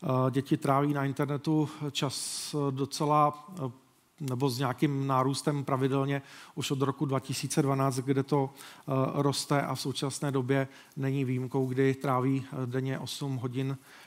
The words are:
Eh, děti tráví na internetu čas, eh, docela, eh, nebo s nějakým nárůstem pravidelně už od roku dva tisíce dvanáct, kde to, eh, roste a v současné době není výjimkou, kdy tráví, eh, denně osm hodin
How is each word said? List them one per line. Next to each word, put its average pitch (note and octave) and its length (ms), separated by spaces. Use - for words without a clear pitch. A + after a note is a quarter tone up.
Eh, C3 280
děti C3+ 260
tráví C#3+ 380
na C#3 100
internetu C#3+ 640
čas, - 640
eh, C#3+ 180
docela, D3 760
eh, C3+ 120
nebo B2+ 200
s A#2+ 80
nějakým C#3 480
nárůstem C3+ 580
pravidelně C#3 580
už - 160
od C#3 120
roku C#3 240
dva C3+ 140
tisíce C#3 420
dvanáct, C3+ 340
kde C3 260
to, C3+ 320
eh, - 380
roste C#3+ 480
a C3+ 120
v B2+ 60
současné C#3 500
době C3+ 380
není C3+ 280
výjimkou, B2+ 420
kdy C3 280
tráví, C3+ 500
eh, C3 220
denně C3 320
osm C#3 380
hodin C3 420